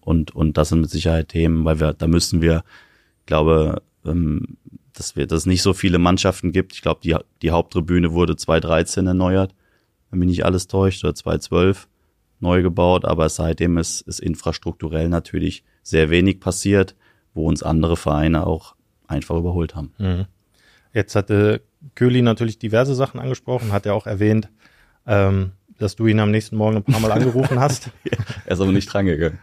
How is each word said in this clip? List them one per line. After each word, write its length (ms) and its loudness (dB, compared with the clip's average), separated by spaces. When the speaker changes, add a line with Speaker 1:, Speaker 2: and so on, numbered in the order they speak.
Speaker 1:
und, 340 -2
und 220 0
das 120 2
sind 120 2
mit 100 -2
Sicherheit 380 0
Themen, 360 0
weil 140 0
wir, 140 0
da 140 -6
müssen 340 2
wir, 220 2
ich 40 -20
glaube, 560 2
ähm, 520 -2
dass 220 -14
wir, 100 -2
dass 140 0
es 60 -4
nicht 160 2
so 120 2
viele 240 0
Mannschaften 540 2
gibt. 220 -2
Ich 80 -18
glaube, 220 -2
die, 120 0
die 100 0
Haupttribüne 600 0
wurde 240 2
zwei 240 0
dreizehn 480 0
erneuert, 480 0
wenn 80 -2
mich 80 2
nicht 180 0
alles 220 0
täuscht, 380 0
oder 100 -2
zwei 220 -4
zwölf 500 0
neu 220 2
gebaut, 420 2
aber 240 0
seitdem 480 -2
ist, 240 -4
ist 180 -12
infrastrukturell 880 -6
natürlich 560 -4
sehr 260 2
wenig 300 2
passiert, 560 0
wo 140 -4
uns 160 0
andere 320 0
Vereine 520 0
auch 280 -6
einfach 300 -4
überholt 380 -4
haben. 240 -12
Speaker 2:
Mhm. 260 -2
Jetzt 220 -2
hatte 460 2
Köhli 260 4
natürlich 380 0
diverse 360 0
Sachen 240 -4
angesprochen, 520 -6
hat 140 -2
ja 80 -2
auch 140 -4
erwähnt, 420 0
ähm, 460 0
dass 180 -4
du 120 0
ihn 120 4
am 120 2
nächsten 260 -2
Morgen 200 2
ein 60 -2
paar 160 2
Mal 120 0
angerufen 480 2
hast. 380 -2
Speaker 1:
<laughs> 60 -18
Ja, 140 -4
er 80 -4
ist 60 -2
aber 120 2
nicht 200 0
drangegangen. 520 0